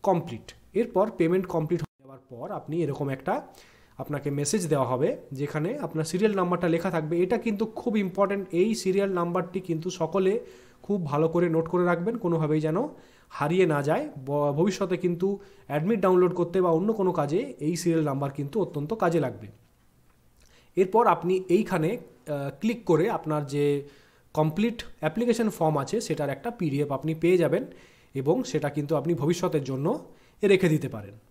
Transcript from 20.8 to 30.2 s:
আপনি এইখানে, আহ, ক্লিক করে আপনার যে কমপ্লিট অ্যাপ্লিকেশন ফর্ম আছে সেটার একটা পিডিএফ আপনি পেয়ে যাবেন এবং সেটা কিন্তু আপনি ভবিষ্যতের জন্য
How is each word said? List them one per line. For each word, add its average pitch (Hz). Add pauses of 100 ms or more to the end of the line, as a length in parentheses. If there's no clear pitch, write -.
আপনি 180
এইখানে, 180
আহ, 143 (100)
ক্লিক 233
করে 170
আপনার 156
যে 143 (460)
কমপ্লিট 170 (160)
অ্যাপ্লিকেশন 226
ফর্ম 156
আছে 143
সেটার 151
একটা 139
পিডিএফ 147
আপনি 156
পেয়ে 170
যাবেন 170 (480)
এবং 151
সেটা 151
কিন্তু 143
আপনি 147
ভবিষ্যতের 160
জন্য 139 (380)